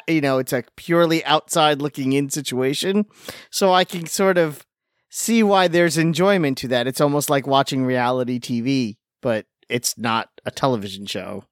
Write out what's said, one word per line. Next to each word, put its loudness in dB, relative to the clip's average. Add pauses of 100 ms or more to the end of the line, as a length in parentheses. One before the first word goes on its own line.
you 2
know, 2
it's -4
a -2 (140)
purely 2
outside 2
looking -2
in 0
situation, -2 (460)
so 2
I 4
can -8
sort 2
of 0 (440)
see 0
why 4
there's 2
enjoyment 2
to -8
that. 0
It's -4
almost 2
like 0
watching 0
reality -2
T -4
V, -2 (240)
but -2 (240)
it's -4
not -2 (160)
a -8
television -4
show. -10